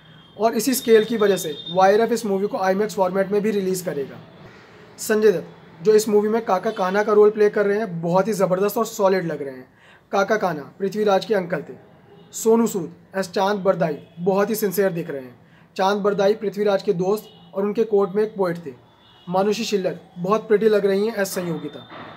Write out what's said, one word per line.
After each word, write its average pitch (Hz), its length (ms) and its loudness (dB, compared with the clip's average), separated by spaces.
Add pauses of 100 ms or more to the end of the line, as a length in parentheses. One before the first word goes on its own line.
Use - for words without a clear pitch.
(380)
और 226 160 0
इसी 233 200 0
scale 220 300 4
की 226 140 -2
वजह 196 200 2
से 165 200 -8 (140)
वाईआरएफ़ 208 420 4
इस 226 120 -4
movie 196 220 -2
को 247 100 -4
IMAX 190 380 0
format 190 360 0
में 208 100 0
भी 214 100 0
release 185 300 -2
करेगा। 139 340 -8 (840)
संजय 214 340 4
दत्त 165 160 -2 (360)
जो 214 100 6
इस 214 160 4
movie 208 200 4
में 226 160 0
काका 196 260 0
कान्हा 202 320 0
का 214 100 2
role 208 160 8
play 208 200 2
कर 208 160 0
रहे 202 120 0
हैं, 180 240 -6
बहुत 180 260 2
ही 220 60 -2
ज़बरदस्त 190 440 0
और 226 80 0
solid 190 400 0
लग 151 160 -6
रहे 135 120 -10
हैं। 127 140 -18 (440)
काका 208 260 0
कान्हा 170 260 -4 (160)
पृथ्वीराज 196 460 0
के 220 100 0
अंकल 175 260 -4
थे। 131 120 -16 (580)
सोनू 226 360 2
सूद 180 260 -6 (240)
as 185 120 -6
चांद 202 300 0
बरदाई 175 380 0 (220)
बहुत 196 300 0
ही 220 60 -2
sincere 196 360 -2
दिख 165 180 -8
रहे 139 120 -8
हैं। 123 180 -20 (360)
चांद 196 260 0
बरदाई 202 320 2
पृथ्वीराज 202 500 -2
के 202 100 0
दोस्त 185 360 -2 (240)
और 196 100 -4
उनके 208 200 0
court 202 320 0
में 214 80 2
एक 214 140 -6
poet 175 280 -2
थे। 135 60 -12 (580)
मानुषी 202 360 0
छिल्लर 185 340 -4 (180)
बहुत 202 300 -2
pretty 214 220 2
लग 202 160 2
रही 196 220 0
हैं 226 80 -6
as 202 100 -2
संयोगिता। 151 640 -8 (280)